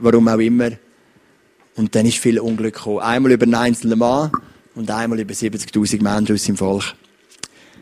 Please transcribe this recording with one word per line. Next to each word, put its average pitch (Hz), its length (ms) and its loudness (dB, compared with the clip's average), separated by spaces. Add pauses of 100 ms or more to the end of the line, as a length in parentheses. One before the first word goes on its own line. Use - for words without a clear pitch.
warum 117 260 4
auch 113 100 2
immer. 120 340 0 (1040)
Und 110 180 -2
dann 110 100 2
ist 117 120 0
viel 113 220 2
Unglück 110 360 -4
gekommen. 104 240 -6
Einmal 127 320 2
über 123 120 4
einen 117 120 4
einzelnen 117 420 0
Mann 131 340 0 (440)
und 110 160 -8
einmal 113 300 -4
über 101 120 -8
siebzigtausend 107 680 -2
Menschen 107 340 0
aus 98 80 -2
seinem 101 140 -2
Volk. 98 360 -4 (880)